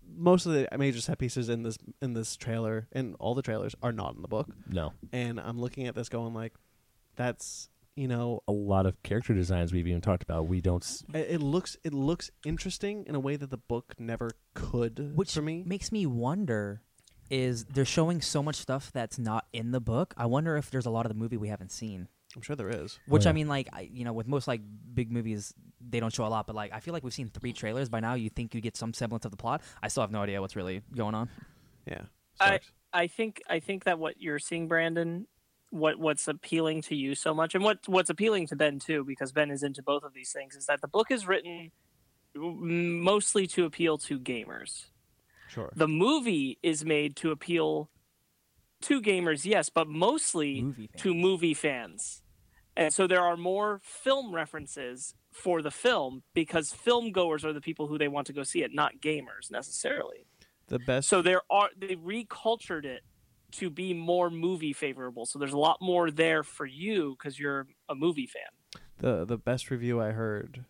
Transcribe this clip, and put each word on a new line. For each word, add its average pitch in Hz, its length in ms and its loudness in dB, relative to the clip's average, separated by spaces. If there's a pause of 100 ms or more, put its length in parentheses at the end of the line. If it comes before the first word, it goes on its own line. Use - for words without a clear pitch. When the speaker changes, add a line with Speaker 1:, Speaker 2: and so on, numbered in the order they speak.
(180)
Speaker 1:
Most 175 300 6
of 170 60 0
the 139 160 4 (100)
major 135 220 2
set 135 180 -4
pieces 117 300 -2
in 117 140 0
this, 113 160 -6 (220)
in 127 140 -2
this 113 220 -4
trailer, 113 560 -2
and 131 260 -4
all 117 160 -2
the 131 80 -2
trailers, 107 400 -4
are 123 100 0
not 98 240 -4
in - 60 -12
the 90 60 -10
book. - 200 -2 (200)
Speaker 2:
No. 82 240 -2 (200)
Speaker 1:
And 120 260 -2
I'm 117 220 -6
looking 123 260 -4
at 120 80 -6
this 117 140 -6
going 117 240 -4
like, 113 220 -8 (640)
that's, - 520 -4 (260)
you 135 140 -2
know, 120 400 0
Speaker 2:
A 101 40 2
lot 101 340 4
of 92 160 0
character 101 320 2
designs 87 380 2
we've 87 140 2
even 87 140 2
talked 90 220 2
about, 80 240 0
we 92 140 2
don't 87 220 2
s- - 300 -10
Speaker 1:
it, 151 200 -2
it 170 100 2
looks, 147 420 0
it 160 80 -2
looks 143 380 0 (140)
interesting 196 640 -4
in - 80 -6
a 139 60 0
way 139 160 -2
that 139 140 -6
the 131 80 -6
book - 400 -4
never 117 320 -4 (240)
could 123 600 -2
Speaker 3:
Which 185 180 0
Speaker 1:
for 156 80 0
me. 165 240 -4
Speaker 3:
makes 196 260 -4
me 208 140 2
wonder, 120 720 0 (480)
is 127 380 0
they're 135 180 2
showing 165 380 2
so - 200 0
much 147 140 -2
stuff - 360 -4
that's 117 260 -4
not 110 340 0
in 117 200 -2
the 127 80 2
book. 117 360 0
I 117 80 -2
wonder 151 320 2
if 147 140 -2
there's 127 160 -2
a 120 40 -2
lot 113 140 2
of 113 80 0
the 107 60 -4
movie 113 180 -2
we 104 120 -4
haven't 98 240 -6
seen. 95 360 -8 (260)
Speaker 1:
I'm 127 80 -14
sure 147 140 -6
there 104 140 -4
is. 92 280 -6 (100)
Speaker 3:
Which, 147 180 8
Speaker 2:
Oh, - 20 10
Speaker 3:
I - 20 8
Speaker 2:
yeah. 156 40 6
Speaker 3:
mean, 156 140 2
like, 139 260 0
I, - 180 -12
you 123 120 -6
know, 120 100 -2
with 113 140 -4
most, 139 200 0
like, 117 140 -2 (320)
big 117 180 0
movies 110 400 -2 (280)
they 120 200 -2
don't 113 120 0
show 117 140 0
a - 20 0
lot, 107 180 0
but, 110 100 -8
like, 104 160 -6
I 110 80 -8
feel 170 140 -10
like 151 100 -6
we've 123 100 -6
seen 127 140 -6
three 120 240 -8
trailers 117 360 -2
by 113 120 0
now. 113 140 0
You 113 160 -2
think 117 240 -6
you 117 60 -2
get 110 160 -4
some 117 160 -4
semblance 113 320 -4
of 110 60 -6
the 101 60 -14
plot. 131 260 -2 (200)
I 110 60 -2
still 120 140 0
have 104 80 0
no 104 120 0
idea 101 180 -2
what's 95 160 -6
really 92 260 -4 (120)
going 107 200 -2
on. 113 140 -2 (580)
Speaker 1:
Yeah. - 160 -10 (380)
Speaker 4:
I, 196 120 6
Speaker 1:
Sucks. - 200 -2 (200)
Speaker 4:
I 175 140 2
think, 214 420 -4
I 170 120 0
think 196 240 -6
that 175 140 2
what 156 220 -4
you're 151 180 -2
seeing, 165 300 -4
Brandon, 170 580 0 (440)
what, 156 280 2
what's 151 300 0
appealing 160 540 0
to 156 140 -4
you 139 180 0
so 156 200 0
much, 165 200 0
and 190 80 4
what, 214 240 4
what's 185 240 4
appealing 196 380 2
to 147 80 -4
Ben 147 220 4
too, 147 260 0
because 135 280 -6
Ben 147 180 2
is 139 120 -4
into 139 200 -4
both 143 200 0
of 139 120 -16
these 127 180 -12
things, 135 240 -10
is 139 100 -10
that 143 140 2
the 151 80 -6
book 214 220 2
is 226 180 0
written 170 420 0 (640)
m-, 170 680 0
mostly 196 460 4
to - 160 2
appeal 156 340 2
to 143 200 -4
gamers. 120 680 -8 (640)
Speaker 1:
Sure. 104 280 -8
Speaker 4:
The 156 120 4
movie 180 760 2
is 156 220 2
made 147 320 2
to 165 140 0
appeal 156 600 0 (920)
to 285 200 2
gamers, 175 420 2
yes, 185 260 4
but 160 180 2
mostly 156 760 2
Speaker 3:
Movie 120 360 -4
Speaker 4:
to 190 140 2
Speaker 3:
fans. 170 100 2
Speaker 4:
movie 175 320 4
fans. 117 680 -4 (540)
And 156 180 4
so 190 120 4
there 180 160 6
are 175 140 4
more 196 460 0
film 262 520 0
references 143 800 -8 (180)
for 175 300 0
the 151 80 -2
film 143 520 2 (100)
because 165 400 2
film 233 380 4
goers 165 340 2
are 156 80 0
the 147 80 -4
people 156 280 -4
who 151 100 -2
they 147 100 4
want 143 200 0
to 156 40 -10
go 143 120 -4
see 165 180 0
it, 123 100 -2
not 143 280 0
gamers 135 500 -4
necessarily. - 760 -4 (420)
Speaker 1:
The 123 100 -2
best 127 300 2
Speaker 4:
So 185 140 6
there 180 180 6 (100)
are, 202 260 6
they 190 200 -4
recultured 202 880 -4
it 131 180 -8 (500)
to 185 180 -4
be 180 240 -2
more 175 360 2
movie 165 440 0
favorable. 127 520 -6
So - 120 -8
there's 139 160 -2
a 147 40 2
lot 160 220 6
more 175 300 2
there 160 340 4
for - 220 -10
you 151 520 -2
'cause 135 200 -10
you're 139 280 -2 (220)
a 151 60 -2
movie 147 320 0
fan. 107 160 -12 (560)
Speaker 1:
The, 104 260 2
the 113 140 -2
best 127 320 -2
review 120 300 0
I 107 100 0
heard 110 600 -4